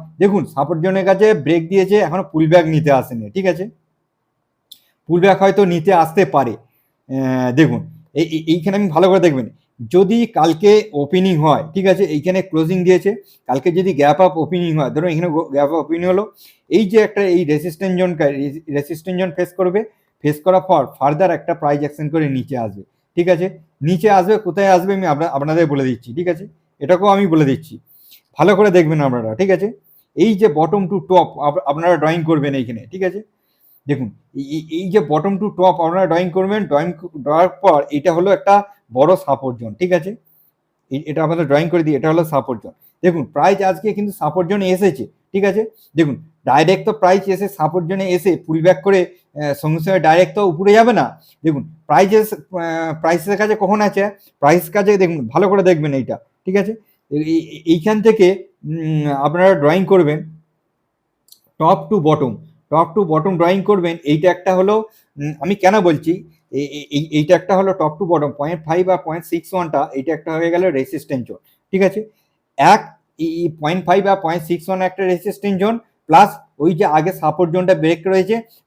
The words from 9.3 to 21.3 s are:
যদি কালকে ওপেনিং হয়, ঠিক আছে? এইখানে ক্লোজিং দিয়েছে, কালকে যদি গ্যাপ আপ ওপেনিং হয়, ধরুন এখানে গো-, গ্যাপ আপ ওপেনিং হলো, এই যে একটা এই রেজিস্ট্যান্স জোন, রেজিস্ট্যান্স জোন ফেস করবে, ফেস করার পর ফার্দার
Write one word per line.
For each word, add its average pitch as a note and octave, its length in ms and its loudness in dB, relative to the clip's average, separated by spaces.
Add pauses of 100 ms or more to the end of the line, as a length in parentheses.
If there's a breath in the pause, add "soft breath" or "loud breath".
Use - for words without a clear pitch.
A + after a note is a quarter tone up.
যদি G3+ 340 2
কালকে G3+ 680 2
ওপেনিং F3+ 420 0
হয়, D3+ 280 2 (100)
ঠিক F#3+ 140 -2
আছে? F#3 160 4
এইখানে F3 380 -2
ক্লোজিং F3+ 420 -2
দিয়েছে, F3+ 320 2 (320 soft breath)
কালকে C#3 240 -2
যদি F#3 220 0
গ্যাপ D3 280 4
আপ F3+ 160 2
ওপেনিং D#3+ 400 -2
হয়, C3+ 120 -2
ধরুন D#3 200 -4
এখানে E3 180 -2
গো-, D#3+ 240 -4
গ্যাপ C#3+ 180 0
আপ D#3+ 40 -6
ওপেনিং E3 340 -4
হলো, F#3 160 0 (460 soft breath)
এই G3+ 160 2
যে G3 140 2
একটা G#3+ 220 0
এই F3+ 240 2
রেজিস্ট্যান্স E3+ 540 -2
জোন, F3+ 120 0 (580)
রেজিস্ট্যান্স D#3+ 500 -6
জোন F#3 160 -4
ফেস F3+ 220 -4
করবে, F#3 220 0 (420 soft breath)
ফেস D3 220 -2
করার F#3 180 2
পর E3+ 240 0 (140)
ফার্দার D3+ 320 0